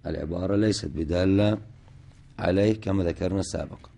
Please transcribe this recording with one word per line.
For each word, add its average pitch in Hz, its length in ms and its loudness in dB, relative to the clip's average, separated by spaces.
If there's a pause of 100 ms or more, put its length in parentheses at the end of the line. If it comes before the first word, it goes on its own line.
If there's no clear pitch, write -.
العبارة 82 500 -4
ليست 104 300 2
بدالة 92 760 2 (760)
عليه 98 340 4
كما 98 300 -2
ذكرنا 90 380 -2
سابقا. - 560 -8